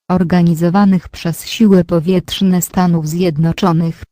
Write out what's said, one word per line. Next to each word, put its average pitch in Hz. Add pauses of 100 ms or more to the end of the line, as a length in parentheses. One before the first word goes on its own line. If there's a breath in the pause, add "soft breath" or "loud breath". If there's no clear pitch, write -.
(120)
organizowanych 175
przez -
Siły 196
Powietrzne 180
Stanów 170
Zjednoczonych, 165